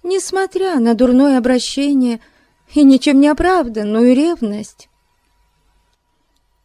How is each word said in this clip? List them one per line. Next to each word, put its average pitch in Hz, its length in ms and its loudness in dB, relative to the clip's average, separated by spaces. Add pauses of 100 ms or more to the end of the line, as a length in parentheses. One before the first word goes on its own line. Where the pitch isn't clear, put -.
несмотря 370 760 -4
на 233 160 2
дурное 254 440 2
обращение 254 800 -2 (540)
и 294 100 4
ничем 269 360 4
не 294 80 4
оправданную 247 840 0
ревность. 240 760 -6 (1800)